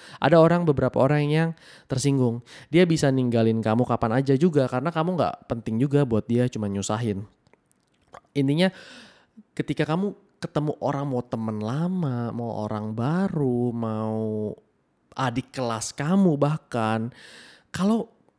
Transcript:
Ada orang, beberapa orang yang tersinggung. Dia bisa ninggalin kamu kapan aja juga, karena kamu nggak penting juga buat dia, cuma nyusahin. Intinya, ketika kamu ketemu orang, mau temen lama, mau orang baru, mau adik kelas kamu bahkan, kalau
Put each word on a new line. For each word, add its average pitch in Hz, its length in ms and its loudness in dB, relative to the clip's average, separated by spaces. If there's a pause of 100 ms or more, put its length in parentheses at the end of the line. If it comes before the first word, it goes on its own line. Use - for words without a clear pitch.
(200)
Ada 160 240 8
orang, 170 240 4
beberapa 135 320 0
orang 147 320 4
yang 165 180 2 (380)
tersinggung. 127 560 0 (240)
Dia 170 160 4
bisa 160 240 2
ninggalin 117 560 2
kamu 113 240 2
kapan 117 320 0
aja 139 160 2
juga, 147 320 2
karena 135 240 -4
kamu 165 240 -2
nggak 127 200 -2 (120)
penting 113 320 -4
juga 143 240 2
buat 113 240 0
dia, 123 240 0
cuma 107 160 -6
nyusahin. 101 560 -4 (1120)
Intinya, 147 400 2 (800)
ketika - 320 -4
kamu 185 320 -2 (240)
ketemu 151 400 -2
orang, 143 240 -2
mau 123 160 -4
temen 110 400 -6
lama, 131 720 -4
mau 117 160 -8 (160)
orang 107 240 -6
baru, 127 800 -2
mau 110 800 -4 (640)
adik 127 400 -4
kelas 113 400 -6
kamu 175 400 2
bahkan, 120 720 -2 (640)
kalau 202 400 -2 (260)